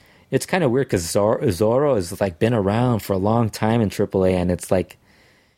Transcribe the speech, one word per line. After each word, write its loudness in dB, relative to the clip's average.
It's -2
kinda 0
weird 0
'cause -2
Zor-, 0
Zorro 2
has, -4
like, -4
been 2
around 0
for -4
a 0
long 2
time 0
in 0
triple 0
A, 4
and 0
it's -4
like, -2